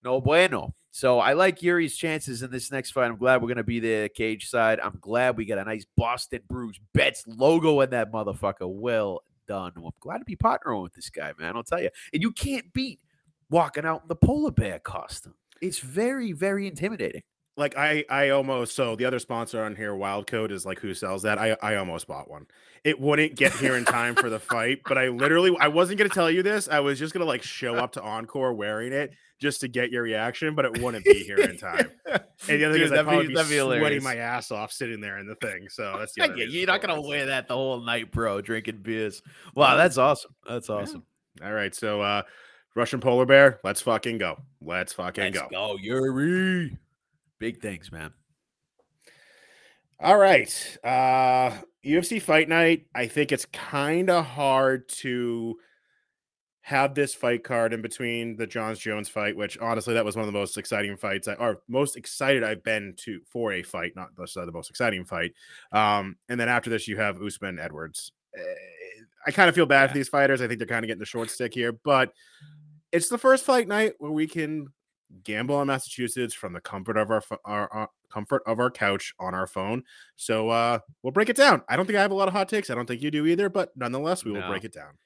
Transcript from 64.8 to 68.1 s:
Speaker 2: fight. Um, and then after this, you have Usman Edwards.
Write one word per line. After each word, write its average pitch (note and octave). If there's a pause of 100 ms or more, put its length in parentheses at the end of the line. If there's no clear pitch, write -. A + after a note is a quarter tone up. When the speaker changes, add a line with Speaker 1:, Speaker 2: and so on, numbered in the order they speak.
Speaker 2:
fight. F2 (400)
Um, G#2 (120)
and A#2+
then A#2
after A#2+
this, A2
you G#2
have G2+
Usman F#2+
Edwards. D#2 (240)